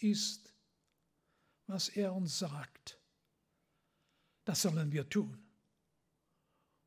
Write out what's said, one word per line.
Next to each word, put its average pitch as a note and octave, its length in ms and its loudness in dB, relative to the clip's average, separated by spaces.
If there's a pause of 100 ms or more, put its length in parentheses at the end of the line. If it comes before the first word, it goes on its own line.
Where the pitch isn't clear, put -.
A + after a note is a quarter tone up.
ist, - 540 0 (1120)
was F#3+ 240 -2
er G3 240 0
uns F3+ 240 -2
sagt. D3 600 -8 (1500)
Das - 180 0
sollen D#3+ 280 2
wir C#3+ 180 0
tun. G3+ 300 0 (1500)